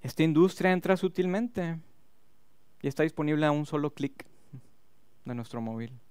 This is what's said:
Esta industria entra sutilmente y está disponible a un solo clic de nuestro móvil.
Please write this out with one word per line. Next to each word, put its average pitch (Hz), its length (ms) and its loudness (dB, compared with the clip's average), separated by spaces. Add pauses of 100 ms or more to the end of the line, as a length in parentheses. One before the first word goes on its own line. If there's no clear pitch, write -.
Esta 139 240 0
industria 180 480 4
entra 185 240 2
sutilmente 180 800 -2 (1040)
y 139 60 -2
está 151 160 0
disponible 151 420 0
a 147 60 4
un 147 120 0
solo 147 300 -4
clic - 320 -8 (1000)
de 123 120 -8
nuestro 117 240 -8
móvil. 113 320 -8 (180)